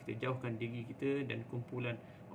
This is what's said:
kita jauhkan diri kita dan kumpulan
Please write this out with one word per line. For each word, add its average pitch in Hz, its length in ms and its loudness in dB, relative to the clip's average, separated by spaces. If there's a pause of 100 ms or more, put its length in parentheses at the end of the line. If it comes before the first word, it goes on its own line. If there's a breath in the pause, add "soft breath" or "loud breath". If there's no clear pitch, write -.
kita 113 140 0 (100)
jauhkan 127 320 2
diri 120 240 0
kita 139 460 2
dan 113 180 -2
kumpulan 120 480 0 (400 loud breath)